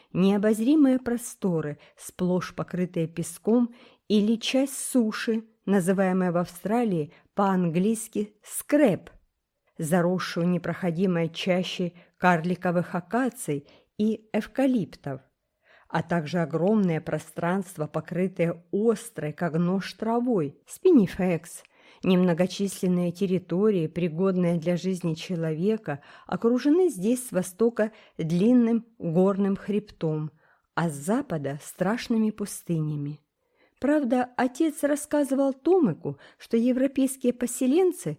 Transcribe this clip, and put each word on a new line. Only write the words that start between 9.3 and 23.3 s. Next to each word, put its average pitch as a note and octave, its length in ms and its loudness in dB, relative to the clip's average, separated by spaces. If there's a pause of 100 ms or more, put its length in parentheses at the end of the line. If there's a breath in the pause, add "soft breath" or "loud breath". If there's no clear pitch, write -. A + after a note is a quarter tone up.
заросшую E3+ 680 0
непроходимой E3+ 840 -2
чащей F3+ 680 -4 (220 soft breath)
карликовых F3 800 0
акаций F3+ 720 -4 (300 soft breath)
и G#3+ 340 -2
эвкалиптов, G#3+ 880 -2 (680 soft breath)
а D#3+ 120 -2
также E3+ 380 -2
огромные F3+ 600 0
пространства, E3+ 840 -4
покрытые E3+ 840 -4
острой, G3+ 640 -2
как D#3+ 220 -4
нож, F3+ 380 0
травой, A3+ 720 -2
спинифекс. F#3+ 1000 2 (400 soft breath)
Немногочисленные F3+ 1080 2
территории, F#3 760 0